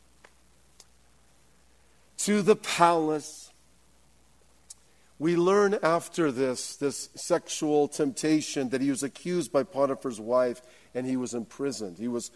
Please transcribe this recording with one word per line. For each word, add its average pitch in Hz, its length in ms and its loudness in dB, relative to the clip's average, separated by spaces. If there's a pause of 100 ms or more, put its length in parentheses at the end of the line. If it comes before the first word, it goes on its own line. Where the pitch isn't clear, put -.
(2250)
to 208 240 2
the 208 160 4
palace, 160 960 0 (1700)
we 170 180 2
learn 196 460 4
after 165 500 2
this, 127 440 -2
this - 400 -4
sexual 151 720 0
temptation, 147 800 -2
that 127 120 -2
he 139 80 2
was 135 140 -2
accused 175 480 -4
by 139 120 2
Potiphar's 131 560 -2
wife 123 420 0 (320)
and 127 140 -6
he 131 100 -2
was 123 160 -6
imprisoned. 110 640 -8
He 117 120 -6
was 120 260 -6